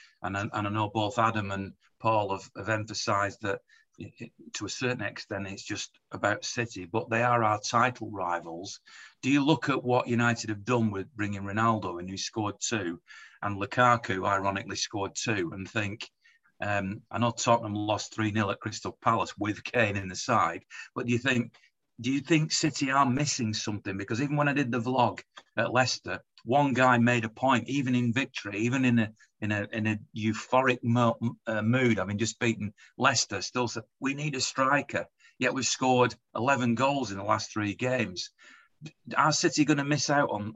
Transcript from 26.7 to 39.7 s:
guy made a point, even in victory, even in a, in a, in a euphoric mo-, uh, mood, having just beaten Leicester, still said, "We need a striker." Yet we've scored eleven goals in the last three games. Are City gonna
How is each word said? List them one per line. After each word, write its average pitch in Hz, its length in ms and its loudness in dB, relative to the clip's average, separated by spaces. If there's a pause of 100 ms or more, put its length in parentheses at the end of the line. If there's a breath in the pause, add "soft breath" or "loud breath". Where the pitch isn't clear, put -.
guy 127 240 6
made 120 260 4
a 110 60 -4
point, 120 400 0
even 127 260 0
in 123 160 2
victory, 104 480 -4
even 123 240 2
in 120 160 6
a, 107 120 2 (280 soft breath)
in 104 120 -2
a, 104 200 -2
in 110 160 -2
a 107 120 0 (160)
euphoric 123 680 2
mo-, 117 340 4 (300)
uh, 110 140 0
mood, 117 360 4
having 95 200 -2
just 110 220 -2
beaten 113 340 -2 (240 soft breath)
Leicester, 123 440 2
still 123 260 -2
said, - 160 -8 (180)
"We 131 120 -2
need 143 220 -6
a 127 60 -2
striker." 135 640 0 (340 soft breath)
Yet 123 140 2
we've 127 120 -2
scored 127 500 4 (200)
eleven 123 400 2
goals 131 360 0
in 98 60 -8
the 98 60 -8
last 104 300 -2
three 104 220 -2
games. 117 560 -2 (840 soft breath)
Are 147 160 4
City 156 320 2
gonna 143 220 2